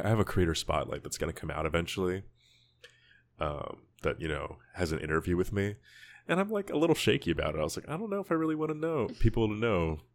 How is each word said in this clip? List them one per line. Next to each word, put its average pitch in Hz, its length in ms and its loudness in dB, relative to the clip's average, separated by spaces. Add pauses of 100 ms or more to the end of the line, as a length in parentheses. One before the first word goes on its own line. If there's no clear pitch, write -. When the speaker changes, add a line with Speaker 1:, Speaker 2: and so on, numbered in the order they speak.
Speaker 1:
I 101 40 0
have 110 120 4
a 95 40 4
creator 85 300 2
spotlight 71 480 -2
that's - 160 -8
gonna 80 140 -2
come - 180 -8
out 78 160 -2
eventually, 90 560 0 (1160)
um, 76 380 -4 (240)
that, - 180 -2
you 80 80 -4
know, 73 300 -6 (160)
has 82 180 0
an 78 80 -2
interview 80 360 2
with 92 160 2
me. 101 220 0 (540)
And 170 120 2
I'm, 202 80 0
like, 202 220 -4
a - 80 -2
little 160 180 6
shaky - 360 2
about 76 220 0
it. 80 60 -2
I 76 40 2
was 78 120 -2
like, - 120 -10
"I 151 80 -4
don't 220 120 -8
know 196 120 -2
if - 100 -10
I 165 40 4
really 160 200 2
wanna 156 200 -2
know, 151 400 0
Speaker 2:
<laughs> - 60 -14
Speaker 1:
people 113 280 6
to 107 60 -2
know." 90 460 0 (140)